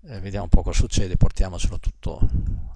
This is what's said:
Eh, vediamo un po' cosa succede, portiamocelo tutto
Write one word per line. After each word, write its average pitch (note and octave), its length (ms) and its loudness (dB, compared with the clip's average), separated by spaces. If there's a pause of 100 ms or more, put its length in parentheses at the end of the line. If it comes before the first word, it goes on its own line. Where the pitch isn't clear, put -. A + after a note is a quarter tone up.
Eh, A#2+ 180 -14
vediamo G2 240 -6
un F2 40 -10
po' - 120 6
cosa E2+ 180 -2
succede, - 380 0
portiamocelo - 640 2
tutto - 400 -6 (560)